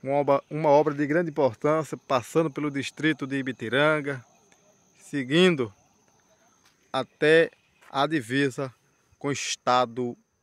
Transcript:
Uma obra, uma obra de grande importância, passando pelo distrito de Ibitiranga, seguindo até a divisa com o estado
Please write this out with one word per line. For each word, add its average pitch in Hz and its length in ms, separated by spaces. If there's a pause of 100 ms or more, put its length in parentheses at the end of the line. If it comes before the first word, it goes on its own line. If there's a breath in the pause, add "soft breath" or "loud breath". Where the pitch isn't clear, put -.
Uma 135 120
obra, 139 340
uma 151 220
obra 147 240
de 143 120
grande 165 240
importância, 147 640
passando 147 540
pelo 147 200
distrito 143 560
de 135 100
Ibitiranga, 135 880 (760)
seguindo 139 760 (1200)
até 151 580 (400)
a 139 160
divisa 135 680 (460)
com 143 100
o 143 40
estado 123 840 (260)